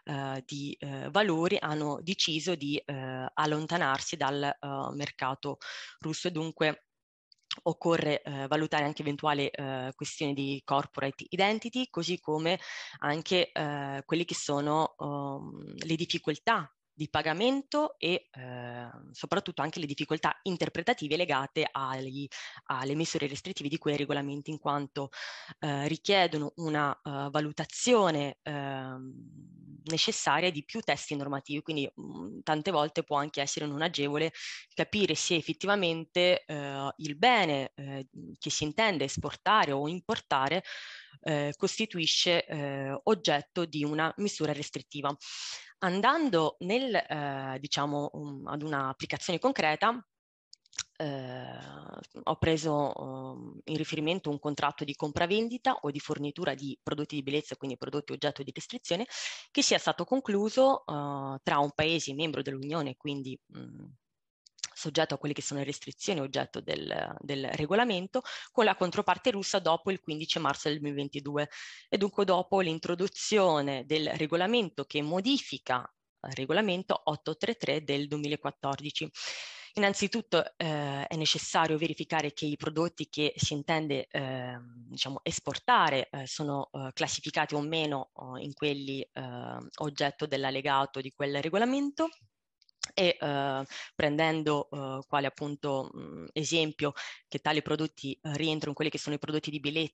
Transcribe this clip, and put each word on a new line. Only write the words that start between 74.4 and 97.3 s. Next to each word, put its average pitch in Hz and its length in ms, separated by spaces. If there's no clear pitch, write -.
che 147 160
modifica 151 880
il 131 60
regolamento 175 600
ottocentotrentatré - 920
del 143 240
duemilaquattordici. 147 1040
Innanzitutto, 202 640
eh, 147 480
è - 100
necessario 160 600
verificare 151 560
che - 120
i 147 100
prodotti 156 540
che 147 260
si - 180
intende, 147 560
ehm, 123 800
diciamo, 131 320
esportare, 151 880
eh, 139 160
sono, 143 480
eh, 135 200
classificati - 600
o 147 80
meno, 151 540
eh, 127 280
in 143 100
quelli, 139 480
eh, 123 560
oggetto 147 440
dell'allegato 135 720
di 135 120
quel 143 320
regolamento. 269 680
E, 180 260
eh, 139 460
prendendo, 151 760
eh, 135 360
quale 139 200
appunto, 143 680
mm, - 380
esempio 156 600
che - 120